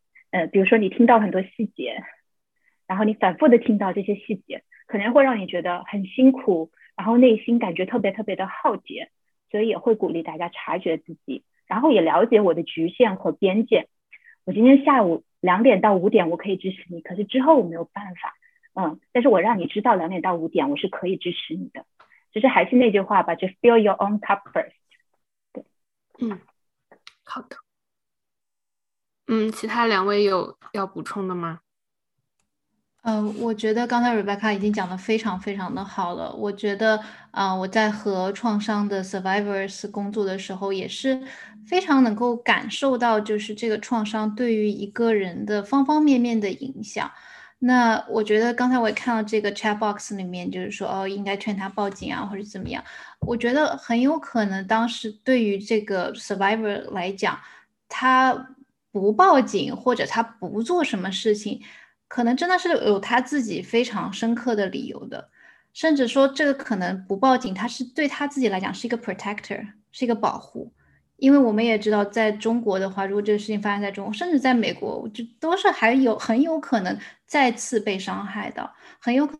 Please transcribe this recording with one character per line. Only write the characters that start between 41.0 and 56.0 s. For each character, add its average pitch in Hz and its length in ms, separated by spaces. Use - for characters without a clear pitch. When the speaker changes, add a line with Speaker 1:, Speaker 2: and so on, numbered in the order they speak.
Speaker 3:
非 359 140
常 285 240
能 214 100
够 240 220
感 220 340
受 262 280
到， 226 200
就 214 200
是 208 160
这 226 140
个 214 100
创 214 260
伤 214 300
对 233 200
于 214 140
一 202 180
个 226 280
人 196 320
的 208 160
方 269 240
方 302 160
面 269 180
面 233 180
的 202 120
影 214 340
响。 - 260
那 240 480
我 220 140
觉 214 180
得 240 120
刚 247 180
才 254 80
我 226 100
也 208 60
看 240 200
到 220 80
这 214 180
个 202 120
chat 208 260
box 208 380
里 190 80
面， 180 260
就 185 100
是 202 100
说， 202 180
哦， 190 180
应 196 160
该 196 140
劝 202 200
他 190 120
报 202 200
警 196 240
啊， - 140
或 196 100
者 196 60
怎 208 180
么 - 80
样。 - 140
我 240 160
觉 233 160
得 202 240
很 233 220
有 285 200
可 226 280
能 190 200
当 226 200
时 226 240
对 254 180
于 202 160
这 208 220
个 196 340